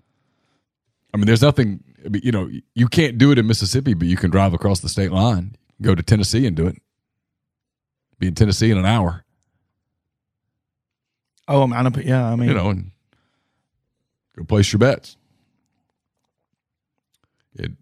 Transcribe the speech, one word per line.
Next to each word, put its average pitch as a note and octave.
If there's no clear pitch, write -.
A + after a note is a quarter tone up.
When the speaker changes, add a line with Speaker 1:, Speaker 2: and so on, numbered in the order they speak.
Speaker 1:
I G#2+
mean, G2+
there's A2+
nothing, A#2+
I -
mean, G2+
you B2
know, F#2
you B2
can't D3
do C#3
it C3
in A2
Mississippi, A#2
but E2
you F2+
can F2+
drive F#2+
across G2
the -
state F#2+
line, G2
go F#2+
to E2
Tennessee A2
and F#2
do E2
it. -
Be F#2
in E2
Tennessee G#2+
in G#2
an F#2
hour. F#2
Speaker 2:
Oh, C#3
I'm B2
out B2
of, B2+
yeah, C3
I A#2
mean. A#2+
Speaker 1:
You D3+
know, G2
and F#2
go E2
place G2+
your G#2+
bets. -
Yeah, -